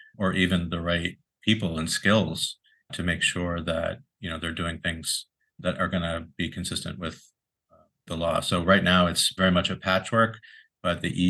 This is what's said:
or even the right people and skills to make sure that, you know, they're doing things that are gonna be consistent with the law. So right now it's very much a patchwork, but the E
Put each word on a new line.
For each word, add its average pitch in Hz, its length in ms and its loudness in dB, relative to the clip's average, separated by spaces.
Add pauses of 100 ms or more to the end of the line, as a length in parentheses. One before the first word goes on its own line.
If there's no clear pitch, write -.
(180)
or 92 160 0
even 90 340 2
the 82 140 -4
right 85 340 -2 (260)
people 98 360 0
and 80 120 -4
skills - 680 0 (340)
to 87 100 -6
make 85 200 -2
sure 87 400 -2
that, 82 380 -4 (200)
you 92 80 -8
know, 80 100 -6
they're 82 140 -4
doing 82 280 -4
things 82 460 -6 (320)
that 90 200 -2
are 90 100 0
gonna 85 380 -2 (100)
be - 140 -4
consistent 87 480 -6
with 82 240 -8 (840)
the - 100 -6
law. 82 240 0
So 87 220 0
right 92 220 6
now 90 220 6
it's - 300 0
very 95 140 4
much 87 200 2
a 85 60 -4
patchwork, 113 640 2 (440)
but 87 180 -2
the 85 100 -2
E 90 200 2